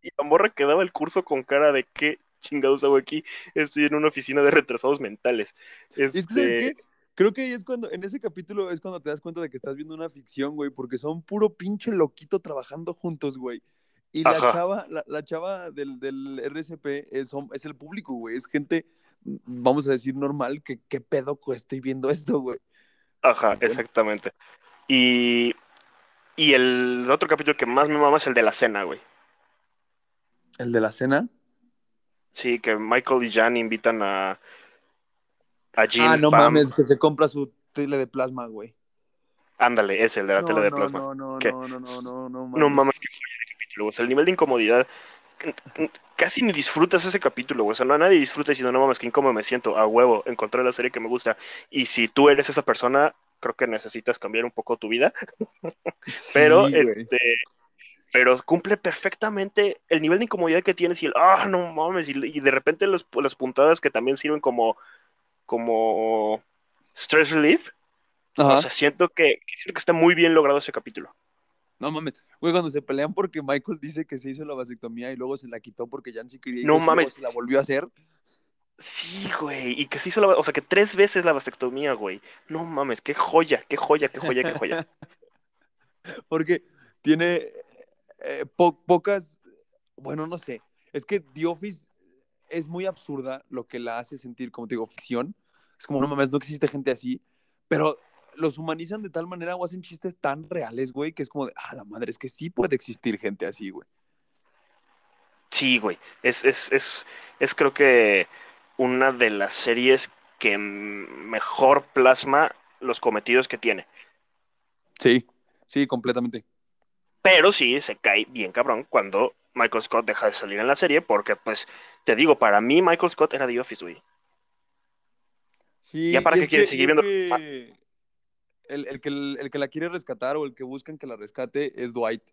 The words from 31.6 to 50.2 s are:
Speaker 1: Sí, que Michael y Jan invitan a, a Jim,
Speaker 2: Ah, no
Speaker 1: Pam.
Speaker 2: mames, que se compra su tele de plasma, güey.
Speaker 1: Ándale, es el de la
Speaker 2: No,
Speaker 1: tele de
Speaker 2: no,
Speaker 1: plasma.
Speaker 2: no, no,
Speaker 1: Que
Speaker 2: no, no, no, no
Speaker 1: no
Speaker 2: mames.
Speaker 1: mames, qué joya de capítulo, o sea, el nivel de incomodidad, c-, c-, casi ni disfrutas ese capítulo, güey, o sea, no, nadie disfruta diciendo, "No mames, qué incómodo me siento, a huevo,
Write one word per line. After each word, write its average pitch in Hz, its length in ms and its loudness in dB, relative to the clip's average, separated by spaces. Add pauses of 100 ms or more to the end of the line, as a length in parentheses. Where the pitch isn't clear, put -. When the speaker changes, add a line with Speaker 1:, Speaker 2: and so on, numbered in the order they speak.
Speaker 1:
Sí, 120 280 -2
que 110 160 -2
Michael 123 480 0
y 110 80 -6
Jan 113 240 4
invitan 113 460 -2
a, 95 360 -2 (1400)
a 110 120 4
Jim, 120 180 2
Speaker 2:
Ah, 160 120 6
no 151 140 4
Speaker 1:
Pam. 151 240 8
Speaker 2:
mames, 143 180 4
que 147 120 2
se 139 140 4
compra 151 300 2
su 143 240 -6 (200)
tele 143 260 -4
de 131 80 -2
plasma, 127 400 -6
güey. 110 280 -16 (840)
Speaker 1:
Ándale, 110 440 2
es 113 140 0
el 98 100 -2
de 98 80 2
la 98 60 4
Speaker 2:
No, 170 60 -4
Speaker 1:
tele 110 160 2
de 101 80 4
Speaker 2:
no, - 60 -6
Speaker 1:
plasma. - 240 -2
Speaker 2:
no, 135 140 -8
no, 135 260 -10
Speaker 1:
Que 131 100 2
Speaker 2:
no, 127 180 -10
no, 131 120 -12
no, 127 200 -12
no 127 280 -12
Speaker 1:
no 127 180 -12
Speaker 2:
mames. 143 240 4
Speaker 1:
mames, 139 300 2
qué 135 80 -12
joya - 320 -16
de - 120 -14
capítulo, 107 340 -8
o 107 60 -4
sea, 117 100 -4
el 120 60 0
nivel 139 180 4
de 185 60 4
incomodidad, 127 540 2 (520)
c-, - 160 -8 (200)
c-, 156 160 -4 (260)
casi - 260 0
ni 214 100 2
disfrutas 165 520 2
ese 190 160 -2
capítulo, 123 440 -2
güey, 104 80 0
o - 20 -2
sea, 127 100 0
no, 143 140 4
nadie 180 200 8
disfruta 143 340 0
diciendo, 127 200 -2
"No 127 80 2
mames, 135 180 4
qué 120 80 -10
incómodo 131 280 2
me 110 80 -2
siento, 117 340 -2
a 110 100 4
huevo, 113 400 4